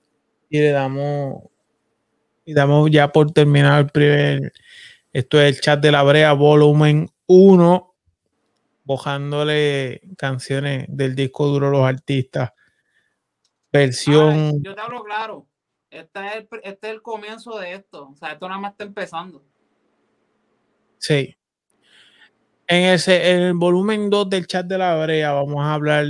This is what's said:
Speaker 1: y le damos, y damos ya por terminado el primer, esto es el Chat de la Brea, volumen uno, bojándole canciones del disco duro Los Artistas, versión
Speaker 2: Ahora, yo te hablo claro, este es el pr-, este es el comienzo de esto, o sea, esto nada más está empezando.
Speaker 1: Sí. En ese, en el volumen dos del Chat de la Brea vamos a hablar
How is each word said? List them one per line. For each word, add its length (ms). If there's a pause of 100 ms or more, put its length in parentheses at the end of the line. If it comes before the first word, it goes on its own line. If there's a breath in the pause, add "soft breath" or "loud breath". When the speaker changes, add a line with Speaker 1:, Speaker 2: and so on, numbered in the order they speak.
(480)
Speaker 1:
y 100
le 120
damos, 720 (1000)
y 100
damos 360
ya 220
por 200
terminado 480
el 80
primer, 640 (600 loud breath)
esto 280
es 160
el 40
Chat 200
de 120
la 100
Brea, 300
volumen 760 (180)
uno, 680 (920)
bojándole 1160 (160)
canciones 720
del 260
disco 320
duro 240
Los 160
Artistas, 680 (1200)
versión 680
Speaker 2:
Ahora, 220
yo 140
te 60
hablo 240
claro, 420 (440)
este 360
es 100
el 120
pr-, 160
este 240
es 60
el 80
comienzo 560
de 160
esto, 360
o 60
sea, 160
esto 160
nada 120
más 120
está 120
empezando. 600 (1500)
Speaker 1:
Sí. 380 (1300 soft breath)
En 140
ese, 480
en 120
el 120
volumen 560
dos 180
del 200
Chat 180
de 100
la 200
Brea 360
vamos 300
a 120
hablar 360